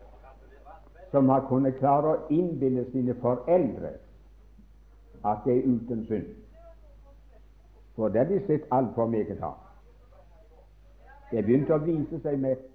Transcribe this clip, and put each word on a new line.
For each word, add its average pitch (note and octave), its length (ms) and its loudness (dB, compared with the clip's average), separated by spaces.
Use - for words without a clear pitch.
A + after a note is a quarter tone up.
som C3+ 160 6
har C3+ 200 4
kunnet C3 300 0
klare C#3+ 320 2
å D#3 240 -2
innbille C3+ 580 0
sine B2 280 0
foreldre B2 720 0
at G#2+ 200 -2
det B2+ 100 2
er C3 140 2
uten A#2 400 -2
synd. G#2+ 180 -2
For A2 160 0
det G#2+ 80 2
har D3 100 2
de F#3+ 160 0
sett D3+ 260 0
altfor A#2 340 0
meget G2+ 360 -4
av. D2 140 -8
Det A2 140 -4
begynte C3+ 320 2
å D3+ 80 -2
vise D#3+ 400 -4
seg C#3+ 160 -2
med, C3 160 -2